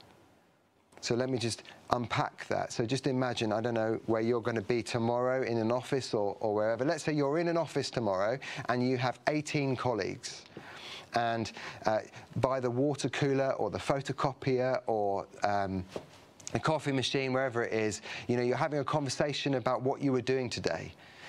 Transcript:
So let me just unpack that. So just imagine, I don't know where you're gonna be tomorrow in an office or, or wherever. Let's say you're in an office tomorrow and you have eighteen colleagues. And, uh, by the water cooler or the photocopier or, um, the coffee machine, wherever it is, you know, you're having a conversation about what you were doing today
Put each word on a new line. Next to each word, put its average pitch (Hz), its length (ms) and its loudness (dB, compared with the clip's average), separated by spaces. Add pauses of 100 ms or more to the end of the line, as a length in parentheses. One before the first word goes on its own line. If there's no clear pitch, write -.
(1000)
So - 140 0
let 127 140 0
me 131 100 0
just 110 240 -2 (280)
unpack 123 580 0
that. 98 240 0
So 123 120 0
just 135 220 -2
imagine, 127 460 0
I 110 80 2
don't 117 140 0
know 110 320 0
where 113 160 2
you're 117 180 2
gonna 113 200 0
be 117 220 0
tomorrow 123 600 0
in 117 160 0
an 110 120 2
office 123 440 0
or, 101 260 0
or 107 140 2
wherever. 110 300 2
Let's 156 200 0
say 160 80 0
you're 147 260 2
in 175 100 0
an 170 80 0
office 143 340 -2
tomorrow 107 480 2 (300)
and 123 200 4
you 131 100 4
have 123 300 0
eighteen 151 480 0
colleagues. 98 680 -2 (720)
And, 117 380 2 (320)
uh, 110 140 4 (380)
by 127 220 4
the 123 120 0
water 135 400 2
cooler 135 440 2
or - 140 0
the 92 100 -2
photocopier 131 1080 0
or, 101 400 0 (160)
um, 98 420 0 (680)
the 120 60 0
coffee 147 340 0
machine, 131 420 0
wherever 127 280 0
it 107 120 -2
is, 107 260 0 (280)
you 123 80 2
know, 123 60 2
you're 123 140 2
having 147 220 0
a 139 60 -2
conversation 143 720 0
about 123 260 0
what 131 180 0
you 139 100 2
were 127 120 2
doing 131 260 0
today 92 460 -4 (340)